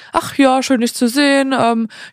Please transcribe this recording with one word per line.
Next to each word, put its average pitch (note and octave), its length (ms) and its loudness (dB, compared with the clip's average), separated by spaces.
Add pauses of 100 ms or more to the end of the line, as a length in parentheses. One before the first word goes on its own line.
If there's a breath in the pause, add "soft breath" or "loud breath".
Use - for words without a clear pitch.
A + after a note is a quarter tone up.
(140 loud breath)
„Ach - 220 -4
ja, C4 280 2
schön, B3+ 180 0
dich A#3+ 140 -2
zu B3 120 0
sehen, C#4 480 0
ähm, A3+ 340 0 (240 loud breath)